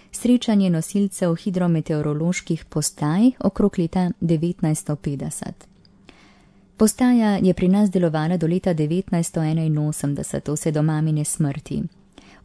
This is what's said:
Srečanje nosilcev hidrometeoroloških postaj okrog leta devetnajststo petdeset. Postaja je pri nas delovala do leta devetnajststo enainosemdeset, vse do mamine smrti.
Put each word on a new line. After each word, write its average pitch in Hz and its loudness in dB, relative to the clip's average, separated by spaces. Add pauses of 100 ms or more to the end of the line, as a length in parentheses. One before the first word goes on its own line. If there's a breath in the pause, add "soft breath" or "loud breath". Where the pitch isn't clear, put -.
(120)
Srečanje 220 2
nosilcev 175 0
hidrometeoroloških 165 -2
postaj 160 0
okrog - 0
leta 180 0
devetnajststo 160 0
petdeset. - -8 (1120 soft breath)
Postaja 220 2
je 185 4
pri 180 0
nas 202 4
delovala 165 0
do 160 0
leta 180 0
devetnajststo 170 -2
enainosemdeset, 151 -2
vse 151 -2
do 156 0
mamine 156 0
smrti. - -4 (600 loud breath)